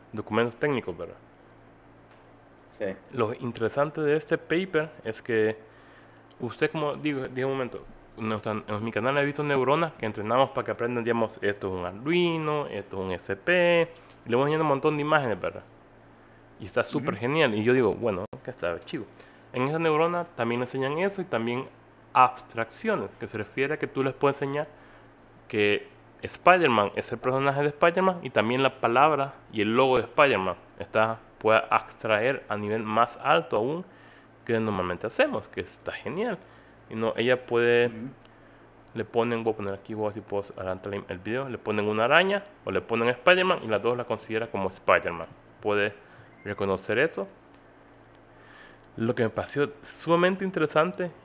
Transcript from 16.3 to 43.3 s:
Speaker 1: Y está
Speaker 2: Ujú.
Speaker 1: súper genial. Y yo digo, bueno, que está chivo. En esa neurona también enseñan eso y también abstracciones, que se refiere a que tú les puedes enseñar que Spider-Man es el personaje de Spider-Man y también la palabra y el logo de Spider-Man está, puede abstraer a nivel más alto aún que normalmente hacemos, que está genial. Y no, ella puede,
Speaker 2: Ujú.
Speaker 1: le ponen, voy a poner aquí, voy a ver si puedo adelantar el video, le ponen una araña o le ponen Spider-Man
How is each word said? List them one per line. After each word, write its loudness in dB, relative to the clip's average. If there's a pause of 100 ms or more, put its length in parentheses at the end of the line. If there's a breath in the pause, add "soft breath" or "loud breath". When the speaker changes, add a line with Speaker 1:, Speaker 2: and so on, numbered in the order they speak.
Speaker 1:
Y -12
está 0
Speaker 2:
Ujú. -6
Speaker 1:
súper -2
genial. 2
Y 0
yo 6
digo, 4
bueno, -2 (200)
que -10
está -6
chivo. -10 (480 loud breath)
En -2
esa -2
neurona 0
también -2
enseñan -4
eso -2
y -6
también -4 (440)
abstracciones, 0
que -8
se -8
refiere -4
a -6
que -4
tú -4
les 0
puedes 2
enseñar -4 (800 loud breath)
que 2 (340)
Spider-Man 4
es -4
el -6
personaje 0
de 0
Spider-Man 2
y -8
también 2
la 0
palabra 4 (180)
y -2
el 2
logo 6
de 2
Spider-Man 2 (220)
está, 0 (200)
puede 4
abstraer 0
a -2
nivel -2
más 0
alto 2
aún -2 (600 loud breath)
que 0
normalmente -2
hacemos, -2
que -8
está -12
genial. -6 (540 loud breath)
Y -10
no, -2
ella 0
puede, 4
Speaker 2:
Ujú. -6 (960 loud breath)
Speaker 1:
le -6
ponen, 0
voy 0
a -6
poner -6
aquí, -12
voy -4
a -2
ver -6
si -10
puedo -4 (120)
adelantar -6 (160)
el -8
video, -4
le -8
ponen -2
una 2
araña 4 (200)
o -4
le 0
ponen 0
Spider-Man 4